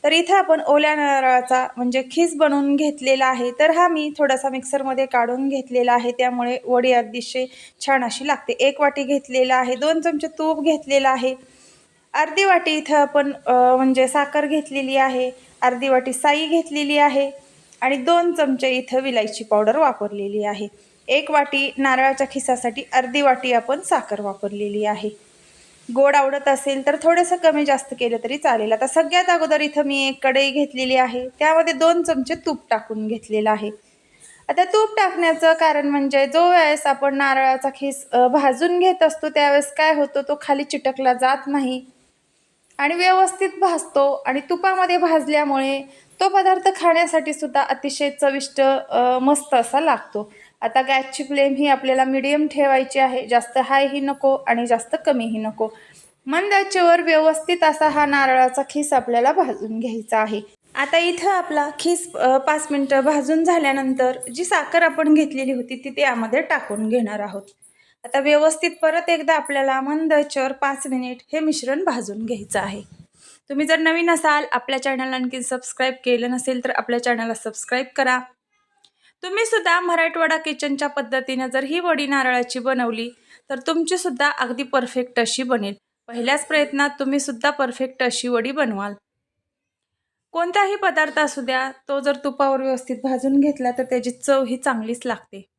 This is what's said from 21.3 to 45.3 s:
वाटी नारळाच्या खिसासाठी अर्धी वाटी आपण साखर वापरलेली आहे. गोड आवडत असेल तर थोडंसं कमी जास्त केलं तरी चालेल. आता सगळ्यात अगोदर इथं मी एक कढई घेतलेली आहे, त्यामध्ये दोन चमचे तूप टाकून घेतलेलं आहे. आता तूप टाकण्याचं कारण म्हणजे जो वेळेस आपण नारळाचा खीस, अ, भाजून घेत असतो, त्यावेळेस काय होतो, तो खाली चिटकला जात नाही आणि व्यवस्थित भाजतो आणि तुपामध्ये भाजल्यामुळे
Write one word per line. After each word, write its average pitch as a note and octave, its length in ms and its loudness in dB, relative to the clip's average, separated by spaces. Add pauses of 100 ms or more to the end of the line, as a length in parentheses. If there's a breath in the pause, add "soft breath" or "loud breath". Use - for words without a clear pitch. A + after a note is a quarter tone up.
वाटी C#4+ 480 0
नारळाच्या C4+ 520 2
खिसासाठी B3 520 -4 (100)
अर्धी B3+ 280 0
वाटी B3+ 320 2
आपण B3 280 0
साखर A#3+ 400 -2
वापरलेली G3+ 640 -6
आहे. G#3 420 -6 (680 soft breath)
गोड C#4 220 6
आवडत C#4 320 2
असेल C4+ 380 0
तर C#4+ 160 2
थोडंसं F4 340 4
कमी D4+ 280 2
जास्त C4+ 340 0
केलं A#3 260 -2
तरी B3+ 120 -4
चालेल. A#3 360 0
आता A3 140 0
सगळ्यात F4 440 2
अगोदर D#4 300 2
इथं D4 220 0
मी C#4 260 0
एक C4+ 160 -6
कढई C4+ 260 2
घेतलेली C4 460 0
आहे, B3+ 320 0
त्यामध्ये D#4+ 440 2
दोन E4 300 2
चमचे D#4+ 320 -2
तूप D#4+ 260 -4 (100)
टाकून A3 360 -4
घेतलेलं G#3+ 440 -2
आहे. G#3 200 -2 (760 soft breath)
आता F4+ 160 2
तूप G#4+ 320 2
टाकण्याचं E4 560 2
कारण D#4 360 2
म्हणजे C#4 380 2
जो E4+ 240 4
वेळेस D4+ 360 4
आपण C#4 280 0
नारळाचा C4+ 540 2
खीस, C#4 420 -6
अ, B3 160 6
भाजून C#4+ 520 2
घेत F#4 240 4
असतो, D#4 260 0
त्यावेळेस C#4+ 460 2
काय D#4 200 2
होतो, C#4+ 280 -2
तो D4 180 -4
खाली C#4 240 -2
चिटकला C4 480 -2
जात B3+ 340 0
नाही C4 380 -4 (920)
आणि D4 160 0
व्यवस्थित F#4 560 2 (100)
भाजतो C#4 640 0
आणि C4 140 -2 (100)
तुपामध्ये F4+ 480 2
भाजल्यामुळे C#4+ 840 0 (380 loud breath)